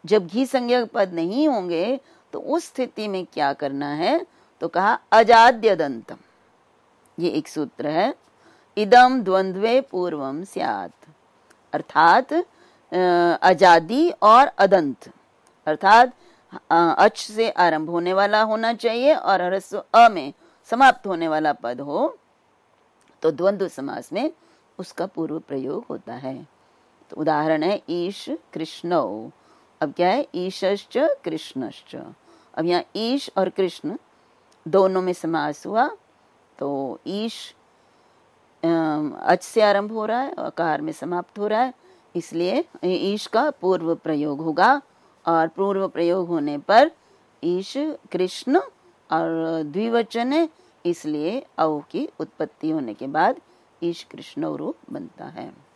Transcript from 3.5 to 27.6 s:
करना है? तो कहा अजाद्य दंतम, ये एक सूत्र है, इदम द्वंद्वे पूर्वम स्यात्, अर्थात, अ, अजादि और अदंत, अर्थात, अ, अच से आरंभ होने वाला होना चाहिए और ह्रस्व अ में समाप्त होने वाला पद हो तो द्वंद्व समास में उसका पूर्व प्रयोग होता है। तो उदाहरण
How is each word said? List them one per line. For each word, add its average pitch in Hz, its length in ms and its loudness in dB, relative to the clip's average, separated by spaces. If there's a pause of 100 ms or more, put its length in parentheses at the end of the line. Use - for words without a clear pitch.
करना 139 340 -6
है? 196 400 -2 (340)
तो - 60 -6
कहा 196 320 0 (120)
अजाद्य 226 640 8
दंतम, 139 420 -6 (1000)
ये 170 100 0
एक 147 180 -4
सूत्र 147 400 -8
है, 185 280 0 (600)
इदम 247 440 6
द्वंद्वे 190 600 0
पूर्वम 165 600 -6
स्यात्, 113 680 -8 (640)
अर्थात, 170 600 2
अ, 339 100 0 (1000)
अजादि 180 680 4
और 233 380 6
अदंत, 180 640 0 (560)
अर्थात, 208 460 6 (580)
अ, 170 260 4
अच 220 200 4
से 220 320 -4
आरंभ 160 400 0
होने 170 240 -2
वाला 202 280 2
होना 220 320 0
चाहिए 240 420 2
और 190 260 0
ह्रस्व 190 420 -6 (100)
अ 175 160 10
में 147 240 -4 (320)
समाप्त 254 420 4
होने 165 200 -2
वाला 156 260 0
पद 123 280 -8
हो 170 360 -4 (1040)
तो 160 100 0
द्वंद्व 190 360 -2
समास - 460 -10
में 254 180 -4 (460)
उसका - 280 -10
पूर्व 156 340 -8
प्रयोग 139 500 -8
होता - 240 -14
है। 135 340 -12 (640)
तो - 80 -18
उदाहरण 156 460 0